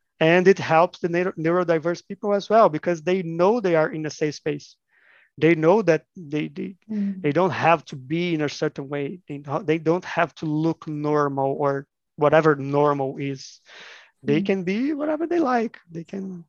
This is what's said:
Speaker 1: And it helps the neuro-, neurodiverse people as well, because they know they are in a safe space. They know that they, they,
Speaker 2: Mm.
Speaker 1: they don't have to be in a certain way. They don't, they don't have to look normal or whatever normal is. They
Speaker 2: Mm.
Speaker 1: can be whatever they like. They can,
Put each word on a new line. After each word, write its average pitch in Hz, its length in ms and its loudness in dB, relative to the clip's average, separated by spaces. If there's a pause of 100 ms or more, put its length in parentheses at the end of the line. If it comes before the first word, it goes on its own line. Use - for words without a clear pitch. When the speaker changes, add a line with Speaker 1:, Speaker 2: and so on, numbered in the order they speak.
(180)
Speaker 1:
And 170 300 6
it 190 100 6
helps 151 400 2
the 185 100 -4
neuro-, 180 240 -2
neurodiverse 165 760 0
people 202 260 -4
as 202 160 -2
well, 214 180 8
because 156 340 -2
they 185 200 0
know 175 380 2
they 180 160 2
are 156 160 2
in 156 140 -8
a 147 40 -8
safe 151 260 -4
space. - 380 -8 (640)
They 165 160 4
know 165 280 4
that 160 220 2 (100)
they, 151 340 -6
they, 185 280 -12 (120)
Speaker 2:
Mm. 202 340 -4
Speaker 1:
they 147 100 0
don't 170 180 2
have 143 360 0
to 156 100 -14
be 165 380 -4
in 151 80 -2
a 139 80 -2
certain 151 360 -6
way. 143 400 -8
They 143 120 -10
don't, 147 280 -8
they 160 120 0
don't 165 260 -2
have 170 320 -2
to 165 100 -10
look 156 400 -4
normal 147 720 -2
or 139 280 -2 (300)
whatever 151 380 4
normal 143 600 0
is. 139 440 -10 (640)
They 214 200 2
Speaker 2:
Mm. 196 40 -6
Speaker 1:
can 196 160 0
be 220 300 -2
whatever 302 340 -4
they 339 140 0
like. 247 400 -2 (100)
They 165 140 -12
can, 190 440 -10